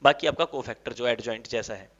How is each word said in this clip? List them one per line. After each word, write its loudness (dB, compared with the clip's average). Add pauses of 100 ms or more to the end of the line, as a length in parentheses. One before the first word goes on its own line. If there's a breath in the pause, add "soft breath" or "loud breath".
बाकी 6
आपका 2
cofactor -8
जो -2
एडजॉइंट -2
जैसा -4
है। -12 (100)